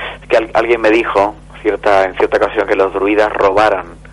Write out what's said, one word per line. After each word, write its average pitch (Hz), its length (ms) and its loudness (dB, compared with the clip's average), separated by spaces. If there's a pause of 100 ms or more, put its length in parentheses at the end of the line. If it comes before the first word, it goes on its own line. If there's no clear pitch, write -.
(220)
Es - 60 -20
que - 80 0
al-, 113 180 0
alguien 117 260 2
me 110 100 2
dijo 107 440 0 (260)
cierta, 98 440 0
en 90 120 -4
cierta 104 220 0
ocasión 101 300 -2
que 104 80 0
los 95 180 0
druidas 104 380 0
robaron, 98 540 0 (260)